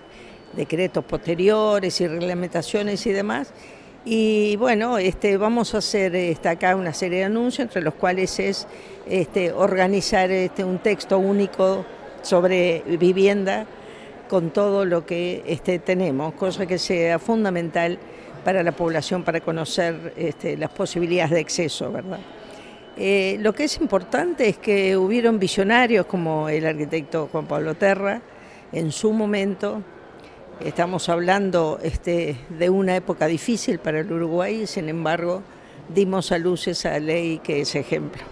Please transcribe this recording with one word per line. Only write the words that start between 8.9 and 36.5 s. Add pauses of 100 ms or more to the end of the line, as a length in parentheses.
este,
organizar,
este,
un
texto
único (380)
sobre
vivienda (640)
con
todo
lo
que,
este,
tenemos,
cosa
que
sea
fundamental (460)
para
la
población
para
conocer,
este,
las
posibilidades
de
acceso,
¿verdad? (800)
Eh,
lo
que
es
importante
es
que
hubieron
visionarios
como
el
arquitecto
Juan
Pablo
Terra (500)
en
su
momento. (840)
Estamos
hablando,
este, (120)
de
una
época
difícil
para
el
Uruguay,
sin
embargo, (500)
dimos
a
luz